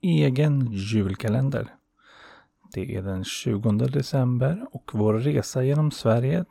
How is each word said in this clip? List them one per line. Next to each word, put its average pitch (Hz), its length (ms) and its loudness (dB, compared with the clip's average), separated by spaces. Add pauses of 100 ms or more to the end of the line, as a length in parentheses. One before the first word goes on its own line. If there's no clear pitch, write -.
egen 147 720 2
julkalender. 107 1040 -2 (960)
Det 95 220 -6
är 98 60 -4
den 92 220 -6
tjugonde 110 640 0
december 131 840 0
och - 220 -16
vår 107 200 2
resa 127 500 0
genom 147 280 2
Sverige 131 600 0